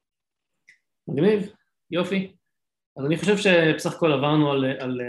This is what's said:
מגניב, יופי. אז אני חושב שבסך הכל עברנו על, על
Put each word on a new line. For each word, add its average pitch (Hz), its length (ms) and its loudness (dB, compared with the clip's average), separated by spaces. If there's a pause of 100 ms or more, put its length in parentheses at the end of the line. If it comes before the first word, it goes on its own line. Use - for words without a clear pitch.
(1080)
מגניב, 190 460 0 (380)
יופי. 185 440 -4 (640)
אז 135 80 -8
אני 160 120 0
חושב 202 200 0
שבסך 170 580 2
הכל 160 160 2
עברנו 147 400 2
על, 135 140 0
על 131 440 -4